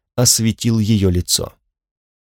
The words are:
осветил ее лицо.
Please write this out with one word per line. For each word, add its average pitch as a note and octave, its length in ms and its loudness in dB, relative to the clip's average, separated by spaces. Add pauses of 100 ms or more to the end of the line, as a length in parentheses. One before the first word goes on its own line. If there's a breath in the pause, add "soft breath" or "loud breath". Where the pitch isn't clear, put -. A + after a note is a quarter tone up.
(160)
осветил A2+ 640 0
ее G2+ 280 2
лицо. - 440 -2 (800)